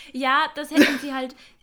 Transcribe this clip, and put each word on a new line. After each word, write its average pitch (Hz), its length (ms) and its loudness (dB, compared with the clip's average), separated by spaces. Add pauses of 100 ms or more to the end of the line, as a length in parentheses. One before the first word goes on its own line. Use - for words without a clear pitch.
(140)
Ja, 269 320 0 (100)
das 294 160 -10
hätten 294 280 4
sie 285 140 -8
halt, 262 220 -8 (280)